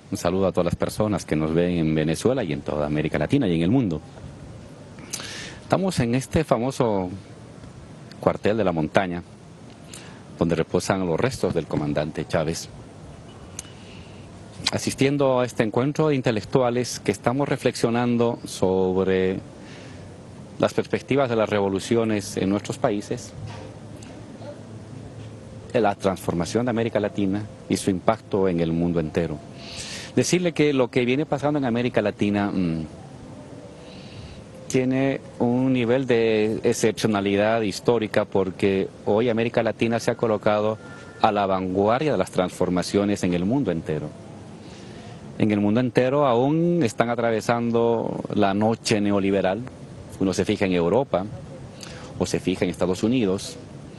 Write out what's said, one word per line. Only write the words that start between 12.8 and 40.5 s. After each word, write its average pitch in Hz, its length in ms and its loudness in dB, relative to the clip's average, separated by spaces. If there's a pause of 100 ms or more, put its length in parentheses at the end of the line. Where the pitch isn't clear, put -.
asistiendo 135 680 2
a 123 60 2
este 120 180 -2
encuentro 139 460 2
de 143 60 4
intelectuales 123 840 0
que - 120 0
estamos 135 360 0
reflexionando 120 960 2
sobre 92 960 2 (1200)
las 104 140 2
perspectivas 123 560 0
de 117 60 0
las 107 140 4
revoluciones 104 880 0
en 98 120 0
nuestros 101 280 -2
países, 110 560 -2 (2500)
la 104 220 4
transformación 92 720 0
de 127 60 0
América 113 280 0
Latina 101 460 0 (220)
y 101 80 2
su - 140 0
impacto 95 580 2
en 85 140 2
el 82 100 2
mundo 85 280 2
entero. 78 380 -2 (800)
Decirle 170 380 2
que 147 180 4
lo 127 180 4
que 123 140 2
viene 135 220 2
pasando 147 340 0
en 135 60 0
América 117 360 2
Latina, 101 480 2
mm, 80 360 0 (1800)
tiene 131 540 2 (180)
un 127 340 2
nivel 123 340 2
de 110 560 4
excepcionalidad 107 1000 2
histórica, 107 640 2
porque 95 640 2 (180)
hoy 110 240 4
América 117 340 2
Latina 113 360 0
se - 120 0
ha 113 40 -2
colocado 107 600 2 (440)